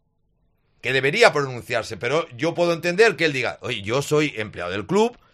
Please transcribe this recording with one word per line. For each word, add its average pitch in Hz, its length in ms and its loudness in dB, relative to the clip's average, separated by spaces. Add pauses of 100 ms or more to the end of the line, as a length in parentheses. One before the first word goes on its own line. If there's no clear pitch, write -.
(800)
Que 120 120 -4
debería 151 400 4
pronunciarse, 123 640 -4
pero 139 400 -2
yo 151 180 -2
puedo 170 180 2
entender 175 440 2
que 170 80 0
él 151 80 2
diga, 120 300 -4
"Oye, 107 200 -6
yo 113 180 0
soy 151 360 0
empleado 87 340 -8
del 101 160 -6
club, 220 320 2 (160)